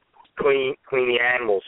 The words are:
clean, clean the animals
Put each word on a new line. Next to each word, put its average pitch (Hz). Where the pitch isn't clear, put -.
clean, 139
clean 127
the 120
animals 120